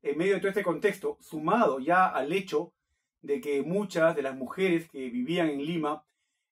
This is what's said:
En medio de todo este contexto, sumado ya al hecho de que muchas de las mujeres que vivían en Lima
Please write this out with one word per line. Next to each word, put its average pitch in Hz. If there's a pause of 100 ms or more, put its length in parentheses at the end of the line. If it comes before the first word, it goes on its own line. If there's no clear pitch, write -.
En 147
medio 190
de 180
todo 196
este 196
contexto, 165
sumado 160
ya 175
al 143
hecho 170 (480)
de 139
que 143
muchas 170
de 143
las 131
mujeres 165
que 131
vivían 156
en 143
Lima 156 (460)